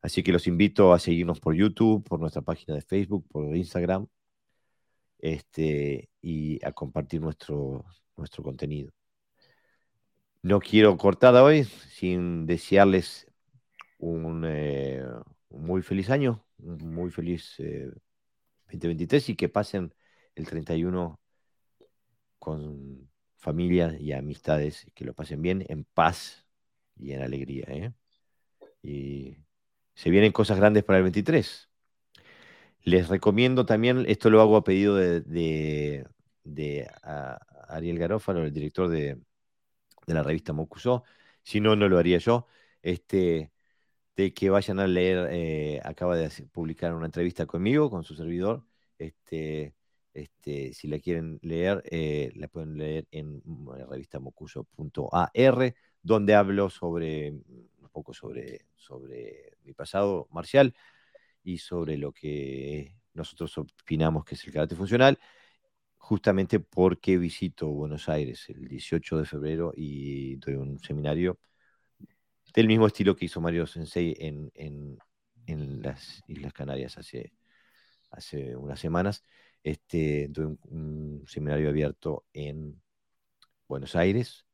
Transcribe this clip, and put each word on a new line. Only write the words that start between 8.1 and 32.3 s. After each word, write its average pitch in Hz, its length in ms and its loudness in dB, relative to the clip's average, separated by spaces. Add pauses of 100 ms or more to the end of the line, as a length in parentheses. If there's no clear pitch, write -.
nuestro 73 280 -14
contenido. 71 500 -8 (1500)
No 98 160 4
quiero 107 360 8
cortar 101 400 8
hoy 143 280 10
sin 87 840 -4
desearles 95 840 4 (680)
un, 82 480 -6
eh, 69 580 -4 (460)
un 71 160 -16
muy 92 160 0
feliz 95 300 -2
año, 135 340 0 (140)
un 82 340 -12
muy 87 160 -6
feliz, 85 480 -6
eh, 69 340 -10 (760)
veinte 85 200 -8
veintitrés 85 420 0
y 95 60 -4
que - 140 -2
pasen 101 440 -4 (420)
el 78 100 -10
treinta 80 300 -6
y 82 80 0
uno 87 360 -4 (1160)
con 69 720 -12 (280)
familia 85 600 0
y 73 140 -6
amistades, 73 840 -4
que - 120 -14
lo 65 80 -12
pasen 76 280 -10
bien, 92 280 -2
en 76 160 -8
paz - 600 0 (520)
y 69 160 -12
en 67 80 -8
alegría, 65 460 -8
¿eh? 87 260 -10 (880)
Y 69 560 -10 (560)
se - 160 -2
vienen 101 220 8
cosas 101 260 2
grandes 104 260 8
para 95 140 4
el 95 60 6
veintitrés. 101 680 0 (1120)